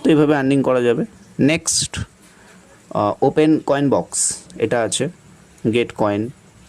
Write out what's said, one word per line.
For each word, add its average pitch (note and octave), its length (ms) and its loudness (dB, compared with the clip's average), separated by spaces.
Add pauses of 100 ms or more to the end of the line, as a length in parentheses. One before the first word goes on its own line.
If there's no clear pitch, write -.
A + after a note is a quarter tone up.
তো - 80 2
এইভাবে D3+ 260 4
আর্নিং C3+ 260 2
করা B2+ 200 0
যাবে। A#2+ 220 0 (360)
নেক্সট, - 580 -2 (960)
আহ, G#2 280 0
ওপেন D#3 440 2
কয়েন C#3+ 240 0
বক্স, - 460 -2 (220)
এটা A#2 240 0
আছে A2 260 -4 (640)
গেট A#2 240 0
কয়েন। G#2 320 -2 (400)